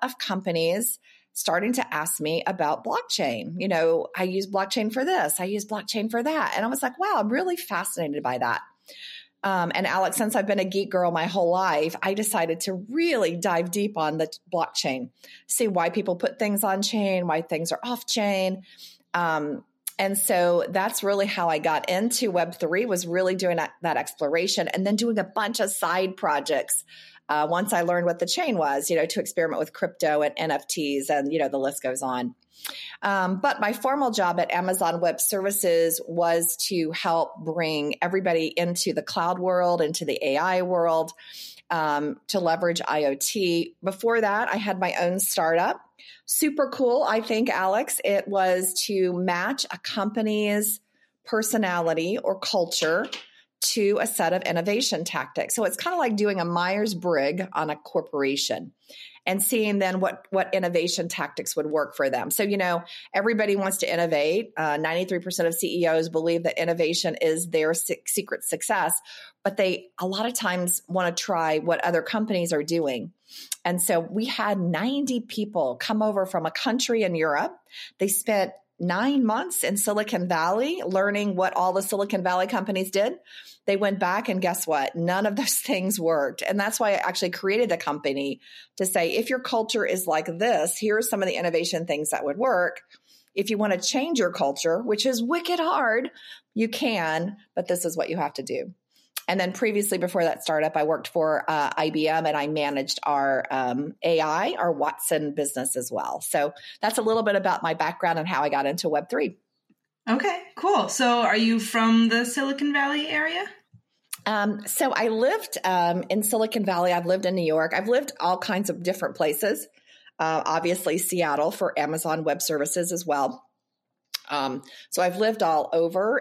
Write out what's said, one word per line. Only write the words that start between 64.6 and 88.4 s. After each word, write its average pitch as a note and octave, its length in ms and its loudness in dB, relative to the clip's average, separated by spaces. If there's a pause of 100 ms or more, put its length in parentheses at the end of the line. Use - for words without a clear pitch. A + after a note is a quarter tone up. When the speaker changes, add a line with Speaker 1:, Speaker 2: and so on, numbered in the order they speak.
Speaker 1:
ninety-three E3+ 440 -2
percent F3 280 -2
of E3 60 -2
C F3 260 -2
E E3+ 60 4
Os D#3+ 240 2
believe E3+ 320 0
that - 180 0
innovation E3+ 640 0
is E3 260 2
their D#3+ 240 2
se-, E3 340 -4
secret - 380 -4
success, F3 560 0 (420)
but G3 140 -2
they F#3 320 0 (100)
a F3+ 80 -4
lot G3 200 -2
of B3 80 -2
times F3+ 520 -2
wanna F3+ 260 0
try E3 480 0
what E3 260 0
other E3+ 160 2
companies F#3+ 500 0
are D3 100 2
doing. D3+ 500 -2 (520)
And F3 160 0
so F3 180 2
we F3+ 280 -2
had G#3 340 0
ninety A#3+ 600 0
people F#3 560 -2
come G#3+ 260 0
over G3+ 240 2
from F3 180 -2
a D#3+ 60 -2
country A#3 520 0
in F3+ 120 0
Europe. D#3 420 0 (420)
They G3 100 2
spent G3+ 440 0 (260)
nine A3+ 460 2
months B3 400 0
in G3+ 140 0
Silicon G#3 500 0
Valley G3+ 560 0
learning G3+ 500 0
what F#3 220 2
all F#3 160 2
the F#3+ 80 0
Silicon G3+ 420 0
Valley F#3 260 2
companies G3 420 -2
did. G#3+ 240 2 (520)
They G3+ 100 4
went G3 220 0
back G3 300 0
and F#3 140 -2
guess F3+ 240 -2
what? C#3+ 280 0
None F3+ 300 0
of G#3 120 0
those A#3+ 180 0
<laughs> - 0 -
things G3 440 -2
worked. D#3+ 440 0
And - 180 0
that's G#3+ 180 0
why G#3+ 120 2
I G3 60 4
actually F3+ 340 -2
created G3 400 0
the - 80 0
company C#3 640 -4 (360)